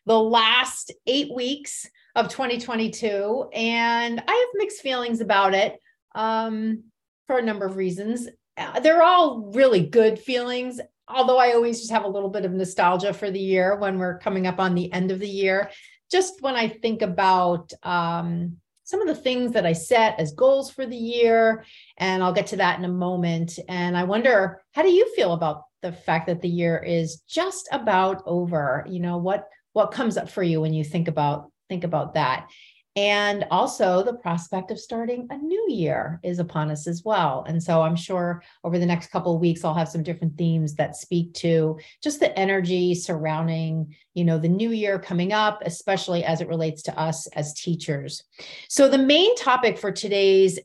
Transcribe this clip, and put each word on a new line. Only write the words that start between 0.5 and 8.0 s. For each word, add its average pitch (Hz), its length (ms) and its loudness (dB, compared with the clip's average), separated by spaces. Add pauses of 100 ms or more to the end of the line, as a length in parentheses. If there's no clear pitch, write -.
eight 262 260 0
weeks 254 520 -8 (300)
of 233 140 0
twenty 247 280 -4
twenty-two, 220 960 -4
and 233 720 -2
I 359 60 0
have 480 280 0
mixed 415 220 -6
feelings 240 380 -4
about 196 340 4
it, 202 240 2 (380)
um, 220 680 -2 (440)
for 254 100 2
a 240 60 0
number 208 220 -4
of 190 100 -4
reasons. 196 540 -4 (280)